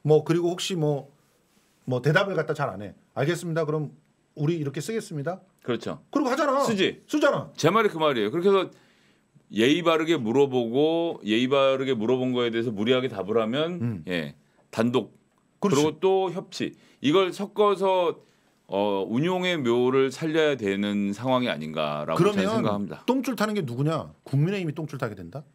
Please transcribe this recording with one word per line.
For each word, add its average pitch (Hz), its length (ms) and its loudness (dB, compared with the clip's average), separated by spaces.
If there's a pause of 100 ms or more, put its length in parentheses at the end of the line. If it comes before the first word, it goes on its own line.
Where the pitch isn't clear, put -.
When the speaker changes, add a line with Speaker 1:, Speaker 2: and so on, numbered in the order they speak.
Speaker 1:
뭐, 151 240 4
그리고 170 240 0
혹시 185 260 -4
뭐, 147 380 -2 (720)
뭐 127 160 -2
대답을 185 340 2
갖다 151 180 -2
잘 139 160 -2
안 98 120 -10
해. 98 120 -12 (200)
"알겠습니다. 165 520 -2
그럼 151 260 -4 (440)
우리 160 220 0
이렇게 147 240 -6
쓰겠습니다." 180 580 -6 (240)
Speaker 2:
그렇죠. 113 380 -6 (100)
Speaker 1:
그리고 285 180 0
하잖아. 277 340 0
Speaker 2:
쓰지. 190 440 0
Speaker 1:
쓰잖아. 277 480 2
Speaker 2:
제 151 140 4
말이 214 180 4
그 165 120 -2
말이에요. 120 320 2
그렇게 175 180 2
해서 185 200 2 (840)
예의 139 300 4
바르게 160 340 2
물어보고, 135 1080 0
예의 117 240 2
바르게 135 440 2
물어본 127 400 0
거에 120 180 0
대해서 117 200 -2
무리하게 123 360 0
답을 104 340 -4
하면, 143 300 -2 (100)
Speaker 1:
음. 107 260 -6
Speaker 2:
예, 82 280 -4 (360)
단독. 117 460 -2 (420)
Speaker 1:
그렇지. 165 240 2
Speaker 2:
그리고 151 180 -2
또 190 300 2
협치. 180 420 -8 (280)
이걸 180 320 4
섞어서, 190 840 0 (500)
어, 98 380 0
운용의 175 520 0
묘를 127 520 2
살려야 156 460 0
되는 101 560 0
상황이 123 360 0
아닌가라고 78 680 -4
저는 196 140 4
Speaker 1:
그러면 196 220 0
Speaker 2:
생각합니다. - 500 -4
Speaker 1:
똥줄 254 320 -2
타는 214 160 -2
게 208 80 -2
누구냐? 127 500 -2 (120)
국민의힘이 160 520 -2
똥줄 151 240 -8
타게 - 160 -6
된다. 87 280 -14 (120)